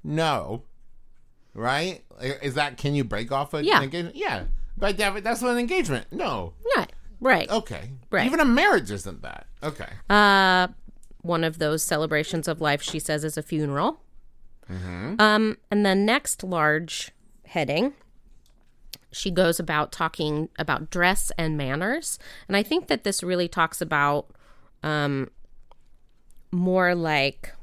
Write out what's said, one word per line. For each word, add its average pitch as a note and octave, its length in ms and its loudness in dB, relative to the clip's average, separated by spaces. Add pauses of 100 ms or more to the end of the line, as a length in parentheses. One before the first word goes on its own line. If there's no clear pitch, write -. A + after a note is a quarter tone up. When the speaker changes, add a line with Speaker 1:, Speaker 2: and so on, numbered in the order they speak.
Speaker 1:
no. C#3+ 600 -2 (880)
Right? C#3+ 500 -2 (160)
I-, C3 220 -4
is C3+ 140 -4
that, C#3+ 220 -2
can C#3+ 180 0
you C#3 80 2
break G#2+ 280 -4
off C#3 220 -2
an D3+ 120 -2
Speaker 2:
Yeah. E4+ 180 6
Speaker 1:
engagement? D#3+ 320 -6
Yeah. C#3 300 -4 (300)
By G3+ 180 0
defi-, G3+ 280 -2
that's A#3+ 220 -2
an A#3+ 160 2
engagement. A#3 520 -2
No. C3 420 -4 (220)
Speaker 2:
Right. - 160 0 (280)
Right. A#3+ 300 2
Speaker 1:
Okay. B2+ 420 -4 (180)
Speaker 2:
Right. G3+ 160 2
Speaker 1:
Even D4 140 2
a D4+ 60 6
marriage B3 440 4
isn't G2 320 -8
that. - 240 -12 (160)
Okay. D3 280 -8 (200)
Speaker 2:
Uh, G3 600 6 (520)
one E3+ 220 0
of D#3+ 160 -2
those D#3 240 0
celebrations D#3 640 0
of E3 140 -4
life, D3 200 2
she - 160 -6
says, D3+ 260 -2
is D#3 140 -4
a D3+ 60 -6
funeral. D3+ 580 -2 (720)
Speaker 1:
Mm-hmm. F#2 480 -8
Speaker 2:
Um, G#3+ 380 4 (120)
and G#3 160 2
the F#3+ 100 4
next G#3+ 480 0
large D#3+ 680 0 (340)
heading, E3+ 480 0 (1160)
she - 180 -4
goes F3 300 4
about D#3 320 -2
talking D#3 680 -2
about D3+ 320 -4
dress F3+ 480 2
and D#3+ 200 0
manners. E3 600 -4 (300)
And G3 100 -2
I G#3+ 60 2
think D#4+ 240 0
that C4+ 160 0
this G3 180 -2
really F3+ 280 0
talks E3 320 0
about, D3 460 2 (540)
um, D3 480 0 (1200)
more F3+ 440 4
like D3+ 680 0